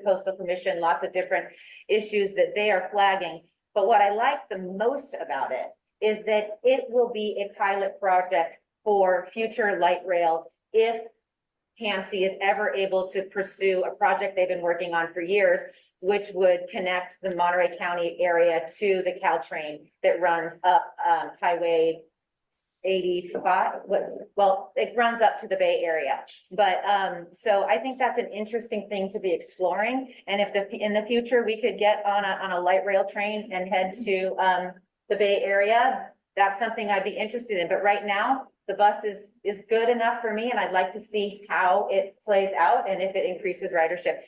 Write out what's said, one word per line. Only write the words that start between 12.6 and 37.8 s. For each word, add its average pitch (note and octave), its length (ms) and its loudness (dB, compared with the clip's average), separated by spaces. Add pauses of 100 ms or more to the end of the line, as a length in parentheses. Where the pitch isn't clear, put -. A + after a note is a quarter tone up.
able F#3+ 380 0
to F#3+ 100 -2
pursue F#3+ 680 -2
a - 60 -10
project F#3+ 400 0
they've F3+ 100 2
been F3+ 140 -4
working E3+ 340 -2
on E3 200 -2
for F3 80 -6
years, F#3 360 2 (420)
which G3+ 340 -2
would F3+ 260 4 (100)
connect F#3 520 -4
the F#3 120 -4
Monterey F3 440 2
County F3 420 -4
area E3+ 460 4 (120)
to F#3+ 240 2
the F3+ 220 -4
Caltrain D#3+ 680 -4 (120)
that E3 180 2
runs E3 320 0 (100)
up, F3+ 220 6 (240)
um, D#3 220 0 (100)
Highway E3 600 2 (840)
eighty-five, F3+ 1040 0
what, F#3+ 220 -2 (260)
well, F#3+ 400 2
it G#3 220 -2
runs A#3 260 2
up - 160 4
to A3 80 -12
the F#3+ 100 -2
Bay F3 280 2
Area. D#3 340 -2 (320)
But, F#3 340 2
um, F#3 480 0
so G3 320 2
I G#3 140 2
think B3+ 220 -6
that's A#3+ 180 0
an G#3 140 -4
interesting G#3+ 560 -6
thing F#3+ 240 -4
to G#3 80 -8
be F#3 120 0
exploring. G3+ 800 -2 (140)
And G3+ 140 -2
if G3 120 0
the, G3 220 -2
in G#3 180 -2
the G#3+ 100 2
future, A#3+ 420 0
we G#3+ 160 -2
could G3+ 180 -2
get G#3 260 2
on G3+ 200 0
a, F#3+ 180 -4
on F#3+ 80 -6
a F3+ 100 -2
light F#3 240 2
rail G3 240 2
train G#3 440 -6
and F#3 160 -6
head F#3+ 260 0 (100)
to, F#3+ 320 0
um, F3+ 360 0 (360)
the G3+ 60 0
Bay G3+ 300 2
Area, G3+ 640 2 (260)
that's G3 240 2
something A3 320 -4
I'd F#3+ 140 0
be G3+ 120 -6
interested G#3+ 420 -6
in. E3+ 100 -2
But F#3 160 0